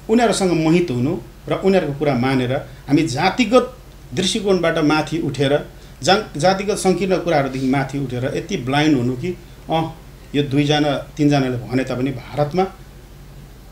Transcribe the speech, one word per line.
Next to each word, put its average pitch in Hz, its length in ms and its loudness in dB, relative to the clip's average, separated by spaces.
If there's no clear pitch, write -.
उनीहरूसँग 214 400 4
मोहित 160 400 2
हुनु 127 280 -2
र 147 40 -4
उनीहरूको 160 460 0
कुरा 143 160 0
मानेर 127 520 0
हामी 147 140 4
जातिगत 196 760 0
दृष्टिकोणबाट 190 640 0
माथि 156 400 0
उठेर, 143 480 0
जा-, 180 340 0
जातिगत 190 400 0
सङ्कीर्ण 185 400 0
कुराहरूदेखि 135 500 -2
माथि 135 320 0
उठेर 131 380 -4
यति 180 200 -4
ब्लाइन्ड 143 420 2
हुनु 123 180 -2
कि, 175 200 -6
अँ, 160 300 -2
यो 143 80 2
दुईजना 143 640 0
तिनजनाले 139 400 2
भने 127 280 -2
तापनि 127 260 -2
भारतमा 147 560 -2